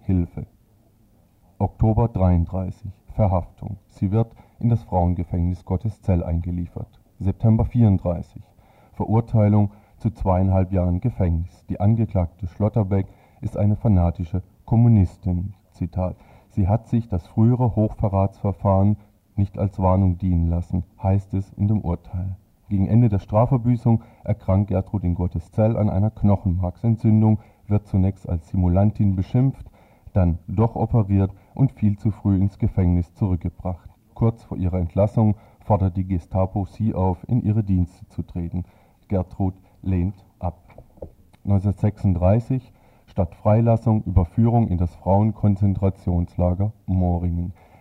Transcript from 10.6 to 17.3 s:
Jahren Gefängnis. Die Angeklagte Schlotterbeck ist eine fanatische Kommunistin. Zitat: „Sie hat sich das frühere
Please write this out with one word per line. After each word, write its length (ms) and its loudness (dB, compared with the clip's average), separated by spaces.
Jahren 300 0
Gefängnis. 680 -4
Die 140 -8
Angeklagte 640 0
Schlotterbeck 600 -2
ist 160 -8
eine 180 0
fanatische 680 0
Kommunistin. 880 2
Zitat: 440 -6
„Sie 200 -2
hat 180 -2
sich 220 -2
das 180 -6
frühere 480 2